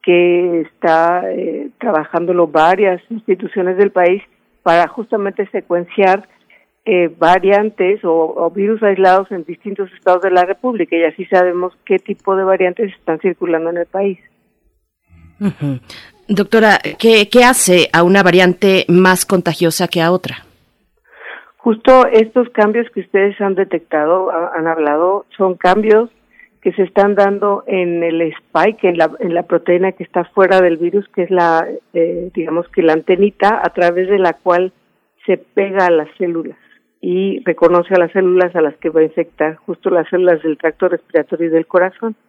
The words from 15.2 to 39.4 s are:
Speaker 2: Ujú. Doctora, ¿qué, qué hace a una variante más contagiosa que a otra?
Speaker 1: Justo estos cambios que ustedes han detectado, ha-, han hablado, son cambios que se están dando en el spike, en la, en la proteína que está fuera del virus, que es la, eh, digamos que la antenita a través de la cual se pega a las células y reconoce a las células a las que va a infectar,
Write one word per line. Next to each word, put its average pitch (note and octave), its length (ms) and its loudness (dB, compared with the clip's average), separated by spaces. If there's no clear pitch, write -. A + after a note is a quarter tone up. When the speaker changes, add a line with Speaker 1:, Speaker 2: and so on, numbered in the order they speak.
Speaker 2:
Ujú. D3 400 -4
Doctora, G#3 520 2
¿qué, A3 320 4
qué A#3+ 140 6
hace F#3 480 4
a E3+ 100 4
una F#3+ 180 4
variante F3+ 680 2
más F#3 360 4
contagiosa F3 640 -2
que E3+ 140 -4
a E3 100 2
otra? F3+ 340 -6
Speaker 1:
Justo A#3+ 520 4
estos A#3 420 0
cambios A3+ 420 0
que - 80 -8
ustedes G3 400 -2
han G3 160 -2
detectado, E3+ 760 -2
ha-, E3+ 220 -6
han E3 140 -4
hablado, D#3+ 580 -2
son F#3+ 180 0
cambios G#3+ 540 2
que F3+ 120 -2
se G3 100 -2
están G3+ 320 0
dando G3+ 520 0
en F3 360 -2
el E3 180 -2
spike, E3+ 640 -2
en F3 120 0
la, D#3+ 220 2
en F3 140 -4
la F3 100 -2
proteína F3+ 480 0
que F#3 120 -14
está F3 220 -4
fuera F#3+ 360 2
del E3+ 160 2
virus, F3 320 -4
que F3+ 140 -6
es E3+ 60 -6
la, E3+ 380 0
eh, F3 400 -4
digamos E3+ 360 -4
que G3 120 -2
la D#3+ 120 2
antenita G3 680 0
a E3+ 120 -4
través F3 360 -2
de G3+ 80 2
la F3 160 0
cual F#3 380 -2
se F3+ 120 0
pega G3 500 -2
a F3 40 2
las D3+ 260 0
células E3 400 -6
y F#3+ 420 -4
reconoce F3 500 0
a F3+ 60 4
las E3+ 140 -2
células F3+ 420 0
a E3+ 60 0
las D3+ 160 -2
que E3 120 -6
va D#3+ 120 0
a - 20 4
infectar, D#3+ 540 -4